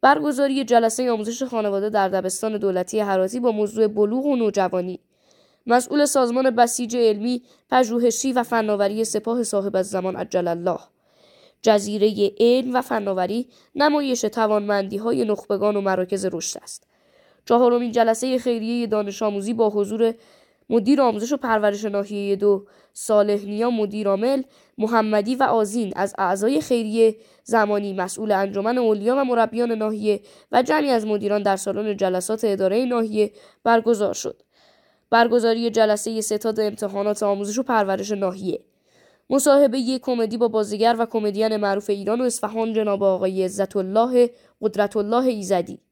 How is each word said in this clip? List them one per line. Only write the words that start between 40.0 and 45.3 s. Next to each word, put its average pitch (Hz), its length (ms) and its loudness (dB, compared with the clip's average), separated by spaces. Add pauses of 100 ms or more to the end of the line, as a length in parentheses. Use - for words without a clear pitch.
کمدی 233 380 -2
با 233 100 0
بازیگر 220 520 0
و 233 60 2
کمدین 214 520 -2
معروف 202 320 -2
ایران 208 320 -2
و - 20 0
اصفهان 226 500 -4
جناب 208 300 -2
آقای 190 400 0
عزت 196 340 -4
الله 233 520 2 (320)
قدرت 208 360 0
الله 220 280 0
ایزدی. 190 540 -2 (120)